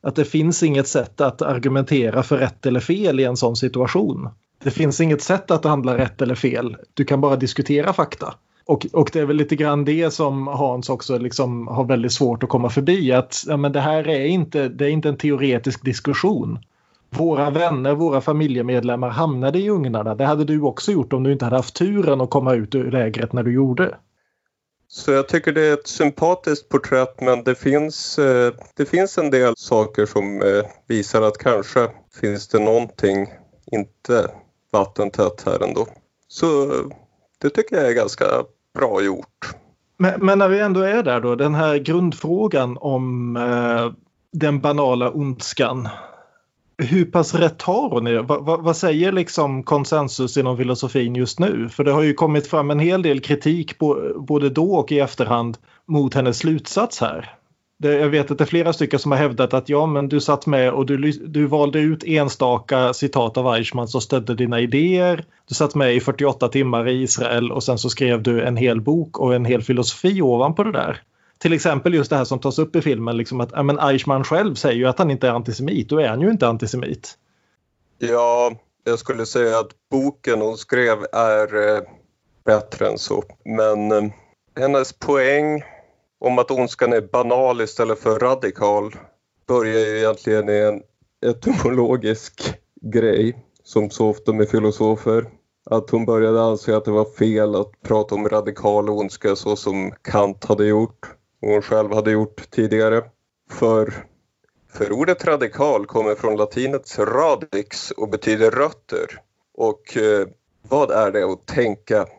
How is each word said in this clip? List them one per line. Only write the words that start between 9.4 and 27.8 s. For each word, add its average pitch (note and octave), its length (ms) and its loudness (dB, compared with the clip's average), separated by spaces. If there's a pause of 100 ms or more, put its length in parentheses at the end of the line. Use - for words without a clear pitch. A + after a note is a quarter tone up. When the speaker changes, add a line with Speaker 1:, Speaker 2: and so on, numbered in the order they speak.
Speaker 1:
grann D3 300 0
det D#3 260 0
som C#3 360 -2
Hans C3 420 -2
också B2+ 280 -2
liksom A#2+ 500 -4
har B2+ 160 -2
väldigt A#2+ 300 0
svårt A#2+ 300 0
att B2 60 -4
komma A#2+ 200 0
förbi. C#3+ 420 0
Att, B2+ 360 -2
ja, D3+ 100 0
men C#3+ 140 0
det C#3 100 -2
här D#3 280 -2
är C#3 160 -2
inte, D3+ 440 -2
det C3 160 -4
är C#3+ 40 0
inte D3+ 200 0
en C3 80 -4
teoretisk C3+ 680 -2
diskussion. C3 760 -2 (500)
Våra D3+ 400 0
vänner, D3 440 0
våra D3 280 0
familjemedlemmar B2 880 0
hamnade C#3 500 0
i G3+ 100 -2
ugnarna. A2+ 460 -2
Det C3+ 100 0
hade D3+ 200 2
du D3+ 160 0
också C#3+ 300 -2
gjort D3 220 0
om C3 100 0
du C3+ 80 2
inte C#3 140 0
hade B2 100 0
haft B2+ 200 -2
turen F3 460 2
att B2 80 -2
komma C3 240 2
ut A2+ 220 -2
ur B2+ 160 0
lägret A2+ 420 -2
när B2 100 -2
du A#2+ 100 0
gjorde. C3 420 0 (920)
Speaker 2:
Så - 240 -4
jag C3+ 160 2
tycker E3 240 0
det D#3 100 0
är D3+ 120 4
ett D3 140 -4
sympatiskt D#3+ 840 0
porträtt, C3 520 0
men B2 220 2
det B2+ 120 0
finns, D3+ 640 -2